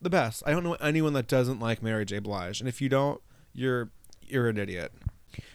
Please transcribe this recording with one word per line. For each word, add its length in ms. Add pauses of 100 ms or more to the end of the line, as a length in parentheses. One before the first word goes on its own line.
the 100
best. 360
I 60
don't 100
know 120
anyone 400
that 120
doesn't 320
like 240
Mary 220
J. 160
Blige. 400
And 80
if 120
you 80
don't, 320 (320)
you're, 380 (320)
you're 260
an 100
idiot. 340 (600)